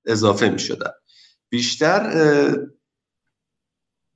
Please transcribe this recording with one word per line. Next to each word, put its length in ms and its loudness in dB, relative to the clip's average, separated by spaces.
اضافه 440 2
می‌شدن. 420 -6
بیشتر، 640 -2
اه، 420 2